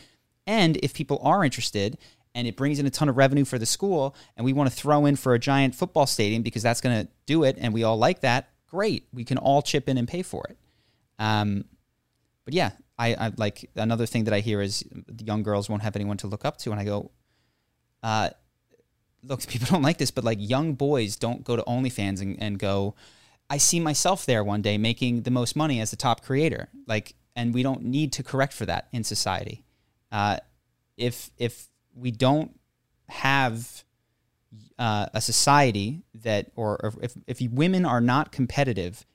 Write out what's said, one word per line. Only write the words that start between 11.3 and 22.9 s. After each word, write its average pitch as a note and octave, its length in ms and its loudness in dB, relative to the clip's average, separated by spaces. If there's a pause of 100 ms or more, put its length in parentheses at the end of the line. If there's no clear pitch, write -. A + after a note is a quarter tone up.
but B2+ 100 -10
yeah, D#3 180 0 (280)
I, A#2 160 0
I, A2 220 -4
like, G#2 400 -4
another A2+ 280 0
thing A2 200 0
that G#2+ 80 2
I G2+ 80 2
hear G#2 200 -2
is G2+ 220 -4 (240)
the A2 160 -16
young G#2+ 200 -2
girls G2+ 260 -2
won't G#2 140 -2
have G#2+ 120 -4
anyone G#2 220 -4
to G#2 100 -10
look G#2 160 -8
up D3 160 -4
to, A#2 120 -6
and G#2 80 -4
I G2+ 40 -4
go, G2+ 260 -4 (920)
uh, A2 280 0 (920)
look, B2+ 240 -8
<laughs> - 0 -
people A#2+ 220 -4
don't F3+ 120 4
like D3 160 4
this, C3+ 140 0
but, B2 140 -4
like, A2+ 160 0
young C3+ 320 0
boys C3 420 0
don't - 280 -4
go A#2+ 120 -2
to A2+ 80 -2
OnlyFans A2+ 580 -2
and, G2 200 -4
and G2+ 180 -4
go, G2 360 -2 (540)